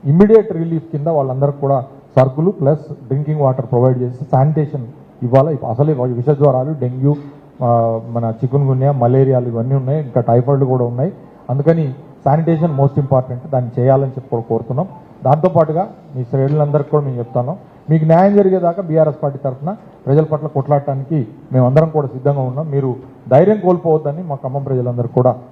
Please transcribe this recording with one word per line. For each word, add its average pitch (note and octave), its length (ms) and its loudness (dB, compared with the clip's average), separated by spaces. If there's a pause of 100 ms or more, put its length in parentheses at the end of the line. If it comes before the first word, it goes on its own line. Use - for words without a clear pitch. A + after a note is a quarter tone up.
ఇమ్మీడియట్ G3+ 480 4
రిలీఫ్ E3 400 -4
కింద D3 140 -4
వాళ్ళందరికీ C#3 520 0
కూడా C#3 260 0 (320)
సరుకులు C3+ 340 2
ప్లస్ D3+ 420 -2 (160)
డ్రింకింగ్ D3 320 -4
వాటర్ C3 260 0
ప్రొవైడ్ B2 320 2
చేసి B2 260 -6
శానిటేషన్ C#3+ 600 0 (360)
ఇవ్వాలి. C3+ 360 2 (120)
అసలే C#3+ 220 0
విష B2 380 -2
జ్వరాలు, C3+ 500 2
డెంగ్యూ, B2+ 340 0 (480)
ఆ, A#2 460 2
మన A#2 260 -4 (100)
చికున్గున్యా, C3+ 480 0
మలేరియాలు B2+ 560 2
ఇవన్నీ A#2 260 -2
ఉన్నాయి, C#3 280 -2
ఇంకా B2+ 180 -2
టైఫాయిడ్ B2 440 2
కూడా B2+ 200 0
ఉన్నాయి. B2+ 280 -4 (380)
అందుకని C#3+ 440 0 (300)
శానిటేషన్ D#3+ 500 0
మోస్ట్ C#3 240 0
ఇంపార్టెంట్, B2+ 480 -2
దాన్ని B2 340 -4
చేయాలని C3+ 300 2
చెప్పి C3 200 -12
కూడా A#2 120 -4
కోరుతున్నాం. B2 460 -4 (360)
దాంతోపాటుగా D#3+ 640 2 (280)
మీ B2+ 80 -6
శ్రేణులందరికీ C#3+ 680 0
కూడా D3 140 0
మేము C3 140 -6
చెప్తాను, B2 380 -4 (340)
మీకు D#3 140 2
న్యాయం F#3 320 4
జరిగేదాకా F#3 460 2
బీఆర్ఎస్ D#3 400 0
పార్టీ C3+ 160 -4
తరఫున C#3+ 380 -6 (300)
ప్రజల C#3+ 160 4
పట్ల D#3 240 -4
కొట్లాడటానికి C#3 840 -2 (240)
మేమందరం C3 380 4
కూడా D3+ 160 -2
సిద్ధంగా C3+ 340 -2
ఉన్నాం. C3 300 -6
మీరు C3+ 260 -2 (320)
ధైర్యం F#3 320 4
కోల్పోవద్దని D#3+ 600 0
మా D#3 120 -8
ఖమ్మం C3+ 280 -6
ప్రజలందరూ B2 460 -4
కూడా B2+ 280 2 (160)